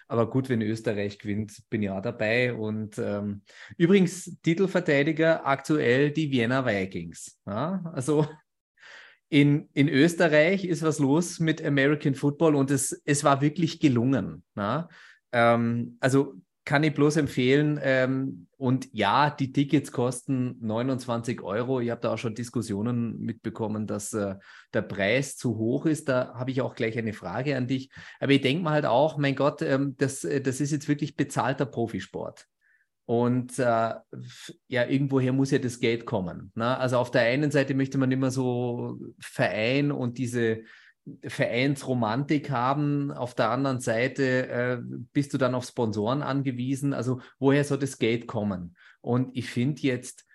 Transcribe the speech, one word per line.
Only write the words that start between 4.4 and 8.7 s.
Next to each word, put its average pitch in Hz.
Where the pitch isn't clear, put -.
Titelverteidiger 160
aktuell 139
die 147
Vienna 127
Vikings. 95
Ja, 156
also 147